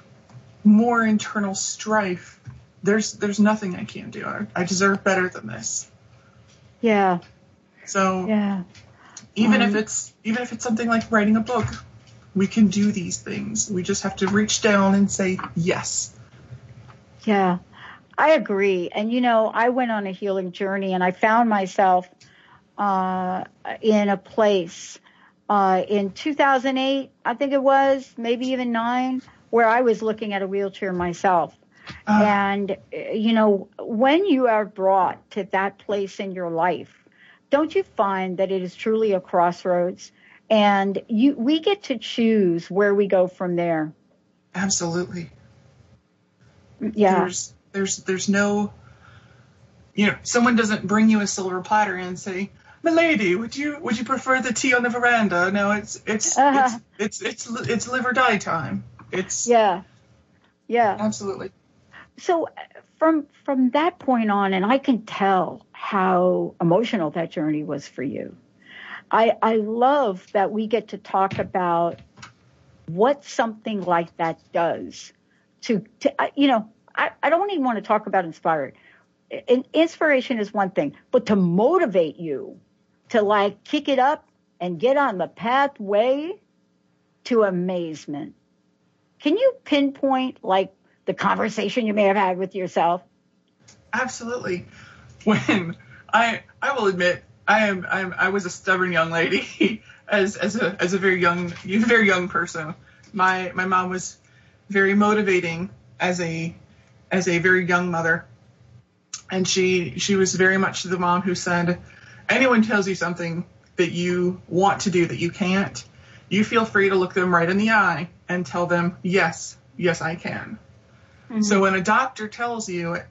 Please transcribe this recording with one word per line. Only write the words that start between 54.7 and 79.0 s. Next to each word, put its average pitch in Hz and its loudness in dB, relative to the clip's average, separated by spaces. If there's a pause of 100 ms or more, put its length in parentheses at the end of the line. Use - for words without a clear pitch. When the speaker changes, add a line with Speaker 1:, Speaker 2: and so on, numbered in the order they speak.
Speaker 1:
on 247 4
the 240 0
veranda?" 220 2
No, 202 0
it's, - -8
it's, 214 -2
Speaker 2:
Uh-huh. 262 4 (200)
Speaker 1:
it's, 208 -6
it's, - -8
it's, 233 -8
it's, - -6
it's 233 -2
live 247 -2
or 247 0
die 240 2
time. 180 -6 (260)
It's - -6
Speaker 2:
Yeah. 208 4 (840)
Yeah. 220 0
Speaker 1:
Absolutely. 202 -6 (680)
Speaker 2:
So, 330 -2
uh, - -8 (480)
from, 320 2 (180)
from 262 2
that 311 0
point 226 0
on, 196 0
and 185 0
I 262 4
can 254 0
tell 185 0
how 180 0
emotional 175 2
that 165 -6
journey 151 -2
was 151 -8
for - -12
you. - -8 (760)
I, 226 4
I 226 2
love 226 0
that 196 2
we 214 -2
get 214 -2
to 196 -12
talk 190 0
about 170 0 (840)
what 233 0
something 220 -4
like 170 0
that 165 -4 (120)
does 151 -4 (500)
to, 214 -2 (160)
to, - 0
uh, - 0
you 285 4
know, 220 0 (260)
I, - -2 (100)
I 269 2
don't 381 2
even 311 -2
wanna 226 -2
talk 214 0
about 190 0
inspired. 160 -4 (560)